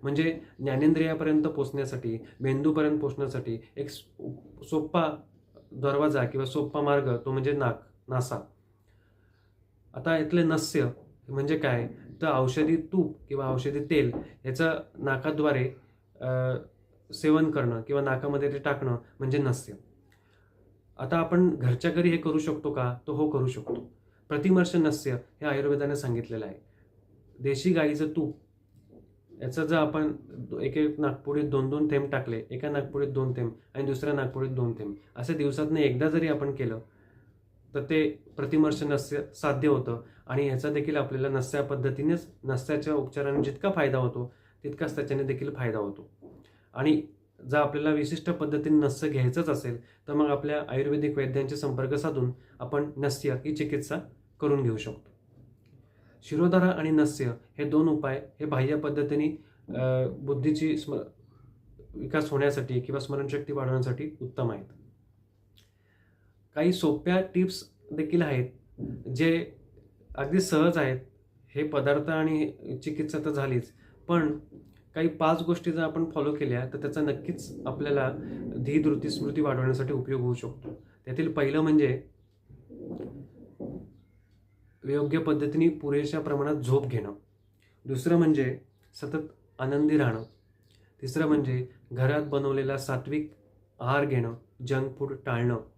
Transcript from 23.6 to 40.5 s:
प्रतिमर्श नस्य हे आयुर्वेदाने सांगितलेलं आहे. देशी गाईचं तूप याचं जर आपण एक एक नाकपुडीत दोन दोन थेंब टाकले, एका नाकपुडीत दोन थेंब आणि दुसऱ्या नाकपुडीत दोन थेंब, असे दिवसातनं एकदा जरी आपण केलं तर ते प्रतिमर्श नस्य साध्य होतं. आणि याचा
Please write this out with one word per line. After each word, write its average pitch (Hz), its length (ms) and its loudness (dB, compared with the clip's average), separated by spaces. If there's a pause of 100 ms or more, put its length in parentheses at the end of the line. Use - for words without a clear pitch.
प्रतिमर्श 180 480 4
नस्य 147 360 2
हे - 340 -8
आयुर्वेदाने 143 500 0
सांगितलेलं 117 500 -4
आहे. - 260 -16 (680)
देशी 139 320 0
गाईचं 151 360 2
तूप 151 280 -2 (1080)
याचं 131 240 -2
जर 165 100 2
आपण 151 360 2 (480)
एक 135 160 -2
एक 151 240 0
नाकपुडीत 143 440 -2
दोन 135 260 0
दोन 151 200 0
थेंब 139 200 0
टाकले, 120 400 -4
एका 127 200 -6
नाकपुडीत 139 380 -2
दोन 131 240 -2
थेंब 120 200 -4 (220)
आणि 135 100 -4
दुसऱ्या 139 300 -2
नाकपुडीत 131 360 -2
दोन 123 220 -2
थेंब, 107 220 -8 (220)
असे 123 180 -2
दिवसातनं 151 460 0
एकदा 135 280 2
जरी 160 200 2
आपण 139 260 -2
केलं 113 260 -4 (920)
तर 139 80 -2
ते 156 280 2 (260)
प्रतिमर्श 151 460 2
नस्य 143 360 -2 (160)
साध्य 143 340 0
होतं. 123 340 0 (240)
आणि 139 220 0
याचा 131 220 0